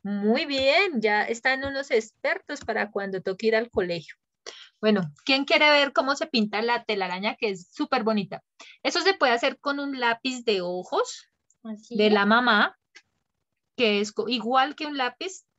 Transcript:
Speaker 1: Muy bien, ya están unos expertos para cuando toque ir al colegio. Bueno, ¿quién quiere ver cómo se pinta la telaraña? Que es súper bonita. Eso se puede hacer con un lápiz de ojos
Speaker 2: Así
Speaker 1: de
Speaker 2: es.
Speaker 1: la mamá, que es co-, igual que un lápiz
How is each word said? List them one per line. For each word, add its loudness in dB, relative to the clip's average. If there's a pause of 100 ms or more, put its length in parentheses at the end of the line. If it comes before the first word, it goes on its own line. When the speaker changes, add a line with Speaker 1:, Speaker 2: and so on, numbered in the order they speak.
Speaker 1:
Muy 0
bien, 2
ya 2
están -2
unos -6
expertos -4
para -4
cuando -6
toque -2
ir 4
al 0
colegio. -4 (640)
Bueno, 2 (140)
¿quién 2
quiere 6
ver 4
cómo 0
se -4
pinta -2
la -2
telaraña? -4
Que -4
es -8
súper -2
bonita. -2 (400)
Eso -2
se 4
puede 4
hacer 0
con -4
un -6
lápiz -2
de 0
ojos -6 (340)
Speaker 2:
Así -12
Speaker 1:
de 4
Speaker 2:
es. 4
Speaker 1:
la 4
mamá, 2 (1000)
que 2
es -4
co-, -4
igual 0
que -10
un -8
lápiz -6 (140)